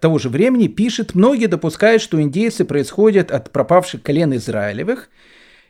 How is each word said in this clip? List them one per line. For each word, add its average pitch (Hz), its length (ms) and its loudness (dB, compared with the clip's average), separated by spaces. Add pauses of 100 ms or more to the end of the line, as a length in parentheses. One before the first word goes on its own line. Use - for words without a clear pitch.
того 160 180 2
же 131 120 -4
времени, 226 360 2
пишет: 220 480 -4
"Многие 226 320 4
допускают, 202 560 0
что 165 180 -2
индейцы 175 440 -2
происходят 185 680 0
от - 220 -6
пропавших 143 500 0
колен 151 320 0
Израилевых. 113 760 -6 (600)